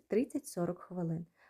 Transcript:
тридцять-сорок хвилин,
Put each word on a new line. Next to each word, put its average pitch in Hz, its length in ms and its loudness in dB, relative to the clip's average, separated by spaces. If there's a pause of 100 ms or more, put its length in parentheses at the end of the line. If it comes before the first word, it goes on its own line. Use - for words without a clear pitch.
тридцять-сорок 180 680 0
хвилин, 170 480 -4 (240)